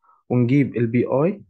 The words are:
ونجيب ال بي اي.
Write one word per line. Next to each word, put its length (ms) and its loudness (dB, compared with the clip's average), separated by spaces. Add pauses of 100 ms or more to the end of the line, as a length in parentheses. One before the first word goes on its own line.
(280)
ونجيب 480 2
ال 100 0
بي 200 -2
اي. 420 -2